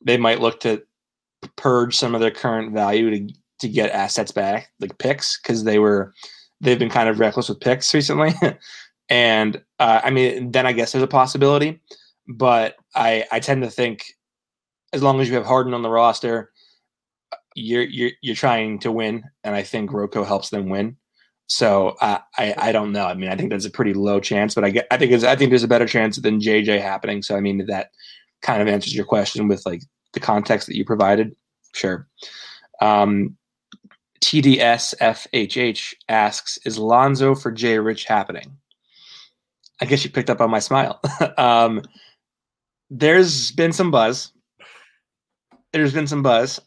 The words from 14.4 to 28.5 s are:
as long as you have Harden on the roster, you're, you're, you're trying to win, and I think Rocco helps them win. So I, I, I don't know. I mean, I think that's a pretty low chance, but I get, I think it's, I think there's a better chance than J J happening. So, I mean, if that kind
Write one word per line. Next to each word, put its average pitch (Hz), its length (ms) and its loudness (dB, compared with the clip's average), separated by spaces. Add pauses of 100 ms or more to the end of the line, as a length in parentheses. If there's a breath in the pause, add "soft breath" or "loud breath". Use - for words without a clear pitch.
as 147 80 -2
long 139 180 4
as 127 100 0
you 127 60 -2
have 117 100 -2
Harden 127 280 2
on 120 80 -4
the 117 80 -2
roster, 117 640 0 (1040)
you're, 117 280 -2
you're, 123 280 -4 (100)
you're 117 140 -6
trying 110 440 0
to 117 120 -4
win, 110 320 -4 (200)
and 104 120 -6
I 101 80 -4
think 104 280 -6
Rocco 104 320 -4
helps 98 260 -4
them 101 200 -6
win. 101 280 -4 (500)
So 98 540 2
I, 104 180 0 (200)
I, 104 180 -2
I 113 140 -2
don't 107 200 0
know. 101 140 -2
I 90 80 -4
mean, 92 160 -8
I 95 60 -4
think - 160 -4
that's 101 140 -6
a 104 40 -8
pretty 107 240 -2
low 101 260 0
chance, 104 360 -2
but 107 80 0
I 101 80 2
get, 117 180 0
I 127 80 2
think 127 140 4
it's, 117 120 4
I 127 120 4
think 135 160 2
there's 123 120 6
a 120 40 0
better 117 180 4
chance 110 320 0
than 107 240 0
J 107 220 2
J 104 160 0
happening. 98 420 -6
So, 101 140 -4
I 98 40 0
mean, 98 220 -2
if 95 60 -8
that 98 240 -6 (500 loud breath)
kind 110 220 0